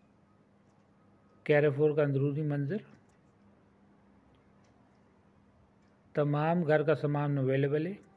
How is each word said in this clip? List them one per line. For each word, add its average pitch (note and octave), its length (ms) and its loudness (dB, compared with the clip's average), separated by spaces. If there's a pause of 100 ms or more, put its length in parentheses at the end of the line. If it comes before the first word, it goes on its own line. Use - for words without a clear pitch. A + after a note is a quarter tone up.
(1400)
Carrefour D3 500 2
का D3+ 80 2
अंदरूनी C#3+ 380 -2
मंजर, D3 440 -4 (3250)
तमाम D3+ 480 0
घर D3+ 200 2
का D3+ 100 2
सामान D3 440 -2
अवेलेबल C#3 500 0
है, F#3+ 60 -8 (240)